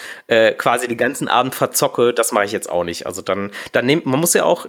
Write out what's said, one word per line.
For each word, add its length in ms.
äh, 240
quasi 380
den 80
ganzen 320
Abend 260
verzocke, 580
das 200
mache 100
ich 80
jetzt 180
auch 140
nicht. 240
Also 140
dann, 300
dann 140
nehmt, 200
man 140
muss 140
ja 100
auch, 260